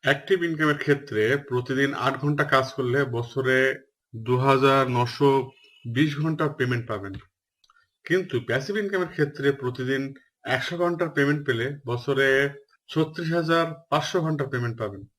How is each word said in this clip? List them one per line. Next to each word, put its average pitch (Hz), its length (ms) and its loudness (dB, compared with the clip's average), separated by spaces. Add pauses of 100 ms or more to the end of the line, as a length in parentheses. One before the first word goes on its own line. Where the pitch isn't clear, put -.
অ্যাক্টিভ 147 340 2 (120)
ইনকামের 151 340 2
ক্ষেত্রে 139 400 2 (260)
প্রতিদিন 131 400 0 (160)
আট 139 80 0 (100)
ঘন্টা 147 300 2
কাজ 131 120 4 (120)
করলে 127 220 0 (160)
বছরে 127 420 0 (560)
দু 113 220 0 (120)
হাজার 135 340 6 (160)
নশো 120 340 2 (540)
বিশ 135 260 0 (100)
ঘন্টা 160 240 0 (120)
পেমেন্ট 123 340 0
পাবেন, 98 220 -8 (920)
কিন্তু 185 300 0 (120)
প্যাসিভ 139 360 -2
ইনকামের 185 320 -2
ক্ষেত্রে 143 320 0 (140)
প্রতিদিন 127 400 -2 (540)
একশো 131 260 -4
ঘন্টার 175 340 0
পেমেন্ট 143 320 2
পেলে 120 200 0 (220)
বছরে 135 380 0 (640)
ছত্রিশ 156 460 -2
হাজার 165 280 2 (260)
পাঁচশো 151 340 -2
ঘন্টার 147 260 -2
পেমেন্ট 120 300 -4
পাবেন। 98 200 -8 (180)